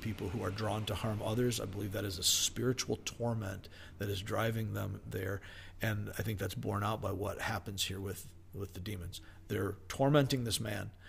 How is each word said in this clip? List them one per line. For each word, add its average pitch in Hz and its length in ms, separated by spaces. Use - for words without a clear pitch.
people 107 260
who 98 160
are 95 60
drawn 107 360
to 104 100
harm 107 280
others. 113 380
I 107 40
believe 101 280
that 101 100
is 98 140
a 85 60
spiritual - 800
torment 110 640
that 101 100
is 98 120
driving 110 520
them 101 260
there. 101 300
And 104 380
I 101 40
think 107 160
that's - 160
borne 104 280
out 110 180
by 98 120
what 95 260
happens 107 460
here 98 160
with, 95 260
with 101 200
the 92 80
demons. 92 400
They're 101 280
tormenting 139 560
this 113 160
man. 104 300